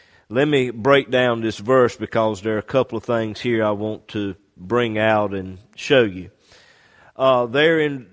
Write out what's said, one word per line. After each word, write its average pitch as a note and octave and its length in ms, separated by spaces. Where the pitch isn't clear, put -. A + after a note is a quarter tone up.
let C3 180
me C3 240
break B2+ 400
down B2 300
this A2 180
verse A#2+ 380
because A2 460
there A2 140
are - 20
a G2+ 40
couple A#2+ 360
of - 60
things A2+ 360
here A#2 240
I G#2+ 60
want G#2+ 380
to G2+ 280
bring A2 440
out G#2+ 340
and F#2 260
show C3+ 260
you. F#2 280
Uh, B2+ 300
there D#3 340
in C#3 320